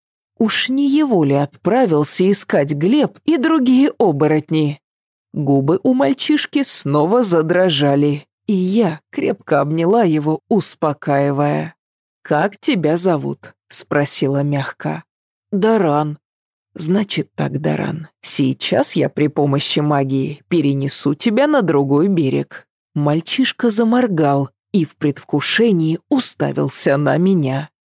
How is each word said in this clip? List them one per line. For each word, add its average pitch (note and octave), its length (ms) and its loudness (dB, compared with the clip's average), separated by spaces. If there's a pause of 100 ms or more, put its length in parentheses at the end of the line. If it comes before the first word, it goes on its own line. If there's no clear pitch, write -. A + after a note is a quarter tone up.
(400)
Уж A3 300 -2
не C#4 180 0
его C4+ 360 2
ли C#3 100 2
отправился E3 960 0
искать D#3 440 0
Глеб G3 520 0
и D#4 120 0
другие C4 600 2
оборотни? D3+ 840 0 (540)
Губы C#3 500 0
у C4 100 2
мальчишки C#4 680 0
снова D#3+ 600 0
задрожали, D#3 1040 0 (180)
и G#3+ 80 0
я F#3 480 0 (100)
крепко - 500 -2
обняла E3 420 0
его, D#3 440 0
успокаивая. D3 1300 -2 (520)
«Как E3 320 -2
тебя F#3 380 0
зовут?» D3 580 -4 (140)
спросила C#3 760 -2
мягко. C#3+ 600 -6 (480)
«Даран». E3+ 640 0 (540)
«Значит F3 600 -2
так, C#3+ 260 -4
Даран, D#3 480 -4 (100)
сейчас - 800 -2
я C#3+ 120 0
при D3 200 -2
помощи C#3+ 500 -2
магии C#3+ 680 -2
перенесу C#3+ 680 0
тебя A#3 320 0
на D4 140 2
другой D3 480 2
берег». C#3 580 -2 (260)
Мальчишка E3 760 -2
заморгал G3+ 800 0 (240)
и F3+ 100 2
в - 140 -8
предвкушении D#3+ 1000 0 (100)
уставился C#3+ 880 -2
на C#3+ 180 0
меня. D3+ 540 0 (160)